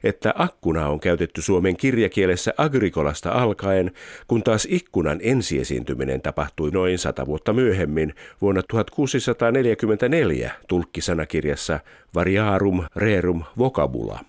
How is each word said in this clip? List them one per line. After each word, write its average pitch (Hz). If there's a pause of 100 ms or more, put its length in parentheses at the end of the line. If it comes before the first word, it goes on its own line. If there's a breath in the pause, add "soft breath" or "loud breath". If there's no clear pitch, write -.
että -
akkuna 82
on 76
käytetty 85
Suomen 90
kirjakielessä 101
Agrikolasta 95
alkaen, 98 (360 loud breath)
kun 117
taas 110
ikkunan 85
ensiesiintyminen 65
tapahtui 76
noin 92
sata 65
vuotta 76
myöhemmin, 85 (280 loud breath)
vuonna 98
tuhat 113
kuusisataaneljäkymmentäneljä 117 (160)
tulkkisanakirjassa 80 (360 loud breath)
Variarum 95 (120)
Rerum 90 (140)
Vocabula. 64